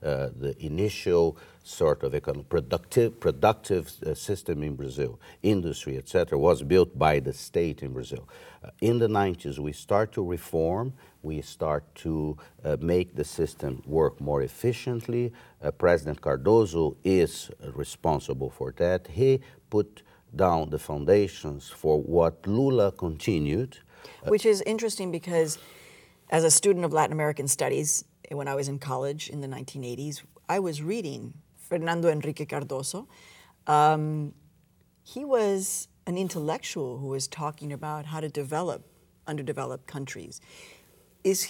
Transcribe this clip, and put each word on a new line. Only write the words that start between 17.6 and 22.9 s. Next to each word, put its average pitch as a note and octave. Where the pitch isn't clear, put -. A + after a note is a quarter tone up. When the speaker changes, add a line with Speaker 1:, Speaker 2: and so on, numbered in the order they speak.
Speaker 1:
responsible C#2+
for C2
that. F2+
He C3
put -
down D#2+
the D2+
foundations D#2
for D#2
what D#2+
Lula A#2